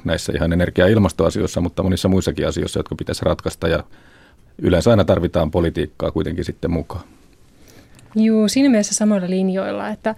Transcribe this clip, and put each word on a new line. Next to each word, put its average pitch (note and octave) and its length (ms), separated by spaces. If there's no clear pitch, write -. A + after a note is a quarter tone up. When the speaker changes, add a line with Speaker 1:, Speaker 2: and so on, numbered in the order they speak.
Speaker 1:
näissä E2 320
ihan E2 160
energia- F2 320
ja G2 80
ilmastoasioissa, F#2 680
mutta F2 220
monissa F#2 260
muissakin D#2+ 400
asioissa, E2 300
jotka D2+ 160
pitäisi - 300
ratkaista. E2 440
Ja D#2 160
yleensä F2+ 280
aina G#2 140
tarvitaan E2+ 460
politiikkaa E2 600
kuitenkin E2+ 340
sitten - 260
mukaan. E2 340
Speaker 2:
Juu, A3 320
siinä C#4 200
mielessä G#3 260
samoilla G3+ 360
linjoilla, F#3+ 580
että G#3+ 300